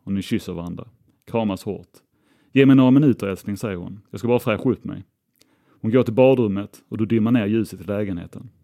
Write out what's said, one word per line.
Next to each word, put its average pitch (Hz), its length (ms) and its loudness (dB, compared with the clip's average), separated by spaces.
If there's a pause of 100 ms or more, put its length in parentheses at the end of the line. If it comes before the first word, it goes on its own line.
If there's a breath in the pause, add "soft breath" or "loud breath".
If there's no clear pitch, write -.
och 95 80 -8
ni 98 100 -4
kysser 98 300 -6
varandra. 87 360 -12 (420)
Kramas 107 340 -4
hårt. 90 240 -10 (640)
"Ge 135 140 6
mig 135 100 8
några 131 140 6
minuter, 135 360 4
älskling", 98 300 -8
säger 98 200 -6
hon. 95 240 -14 (100)
"Jag 98 100 -12
ska 117 80 -4
bara 120 100 2
fräscha 113 320 -2
upp - 140 -4
mig." 95 200 -12 (760)
Hon 110 80 -4
går 123 120 4
till 113 120 -2
badrummet 110 720 2
och 104 100 -10
du 107 80 -2
dimmar 113 260 2
ner 117 140 2
ljuset 104 340 -2
i 87 40 -18
lägenheten. 98 680 -8 (140)